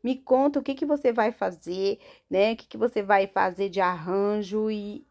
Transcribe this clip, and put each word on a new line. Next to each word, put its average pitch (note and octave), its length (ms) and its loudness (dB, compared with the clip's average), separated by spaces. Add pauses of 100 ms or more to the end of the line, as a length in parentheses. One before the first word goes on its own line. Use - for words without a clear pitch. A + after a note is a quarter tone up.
Me B3+ 140 -2
conta C4+ 420 2
o C4+ 40 -2
que C#4 120 -4
que D4 100 -4
você C#4+ 280 2
vai A3+ 180 2
fazer, F#3+ 680 -4 (280)
né? G3+ 240 2
O A3 40 -4
que - 100 -20
que - 100 -18
você A3 240 0
vai G3 280 2
fazer F#3+ 400 0
de F#3+ 120 -2
arranjo. G3 920 0
E G#3 380 -10